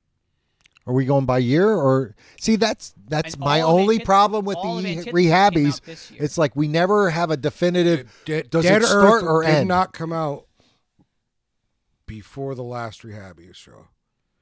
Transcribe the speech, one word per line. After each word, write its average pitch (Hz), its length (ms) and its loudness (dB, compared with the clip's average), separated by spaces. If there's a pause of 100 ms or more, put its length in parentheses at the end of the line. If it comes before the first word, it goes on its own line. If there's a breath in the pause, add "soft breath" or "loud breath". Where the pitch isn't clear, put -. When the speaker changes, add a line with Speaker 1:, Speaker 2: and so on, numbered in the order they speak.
(840)
Speaker 1:
Are 127 80 -8
we 131 120 0
going 135 220 0
by 127 120 0
year 143 300 2
or 135 480 0 (240 soft breath)
see? 220 160 0
That's, 214 360 -4 (140)
that's 156 280 -6
Speaker 2:
And 139 100 -12
Speaker 1:
my 147 160 2
Speaker 2:
all 165 160 4
of 190 60 4
Speaker 1:
only 220 180 2
Speaker 2:
Antith-, - 40 -8
Speaker 1:
problem 202 400 2
with 196 120 -6
Speaker 2:
all 180 220 -6
of 185 40 -6
Speaker 1:
the 185 60 -6 (100)
Speaker 2:
Antithesis 175 140 -10
came - 20 -2 (160)
Speaker 1:
rehabbies. 165 440 4
Speaker 2:
out - 100 -14
this - 260 -18
year. 147 140 -8
Speaker 1:
It's 147 120 -6
like 151 200 0
we 151 100 -2
never 185 440 2
have 165 200 -2
a 151 60 -2
definitive. 170 760 0 (120)
Speaker 3:
De-, 156 180 -6
De-, - 60 -20
Speaker 1:
Does 165 160 0
Speaker 3:
Dead 202 180 4
Speaker 1:
it 226 40 4
start 202 360 4
Speaker 3:
Earth 170 60 -4
Speaker 1:
or 160 160 2
Speaker 3:
did 156 60 0
Speaker 1:
end? 156 180 2
Speaker 3:
not 180 240 -2
come 165 200 -10
out 151 360 -8 (1600)
before 131 520 -12
the 123 80 -12
last 120 380 -12
rehabbies 95 520 -20
show. - 320 -20 (560)